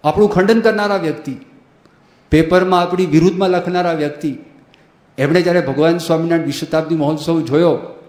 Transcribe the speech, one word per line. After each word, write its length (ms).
આપણું 260
ખંડન 300
કરનારા 360
વ્યક્તિ, 400
પેપરમાં 520
આપણી 240
વિરુદ્ધમાં 440
લખનારા 420
વ્યક્તિ, 460
એમણે 240
જ્યારે 200
ભગવાન 360
સ્વામિનારાયણ 480
વિશ્વ 220
શતાબ્દી 280
મહોત્સવ 460
જોયો 380